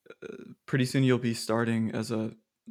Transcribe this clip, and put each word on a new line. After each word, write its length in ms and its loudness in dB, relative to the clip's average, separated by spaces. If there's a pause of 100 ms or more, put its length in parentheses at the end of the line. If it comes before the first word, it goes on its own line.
(220)
Uh, 300 -14 (140)
pretty 180 2
soon 180 2
you'll 160 6
be 160 0
starting 560 0
as 220 -4
a, 200 -2 (380)